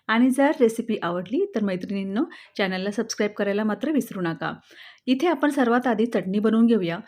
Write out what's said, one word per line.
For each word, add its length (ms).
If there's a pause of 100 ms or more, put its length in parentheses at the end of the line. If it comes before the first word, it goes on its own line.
आणि 240
जर 200 (100)
रेसिपी 420
आवडली 420 (100)
तर 80
मैत्रिणींनो, 600 (340)
चॅनलला 340
सबस्क्राईब 420
करायला 300
मात्र 300
विसरू 280
नका. 300 (560)
इथे 200
आपण 220
सर्वात 380
आधी 180
चटणी 340
बनवून 260
घेऊया. 320 (100)